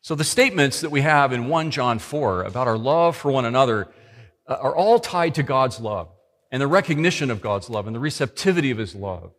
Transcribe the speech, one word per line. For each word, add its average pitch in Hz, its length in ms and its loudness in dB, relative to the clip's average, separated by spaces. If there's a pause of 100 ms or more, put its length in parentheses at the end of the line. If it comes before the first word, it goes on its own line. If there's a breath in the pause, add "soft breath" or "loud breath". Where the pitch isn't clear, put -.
So - 140 -6
the 151 100 -2
statements 185 560 2
that 160 100 -4
we 147 100 2
have 143 320 4
in 120 160 -2
one 160 220 0
John 123 280 0
four 101 460 -2
about 120 240 -2
our 113 100 0
love 160 380 2
for 143 160 -2
one 131 120 2
another, 117 440 2 (580 soft breath)
uh, - 140 -4
are 139 140 0
all 220 260 4
tied 170 340 -2
to 151 80 -2
God's 131 380 0
love 104 280 -6 (420)
and 127 120 -2
the 143 40 2
recognition 160 640 2
of 107 120 -4
God's 101 260 -4
love 107 180 -4
and 110 80 -8
the 117 60 -6
receptivity 151 680 0
of 113 80 -2
his 107 160 -6
love 92 440 -10